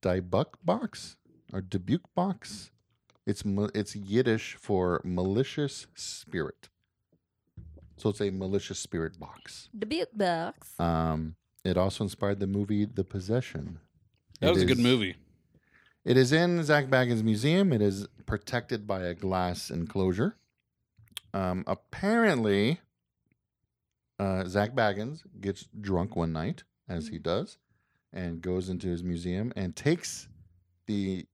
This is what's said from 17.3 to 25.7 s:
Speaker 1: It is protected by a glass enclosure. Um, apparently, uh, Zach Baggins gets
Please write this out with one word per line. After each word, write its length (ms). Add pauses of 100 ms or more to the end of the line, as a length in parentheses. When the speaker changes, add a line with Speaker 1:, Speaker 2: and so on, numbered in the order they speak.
Speaker 1:
It 100
is 240 (180)
protected 640
by 160
a 100
glass 560
enclosure. 680 (960)
Um, 360
apparently, 1120 (1400)
uh, 280
Zach 280
Baggins 500 (180)
gets 260 (140)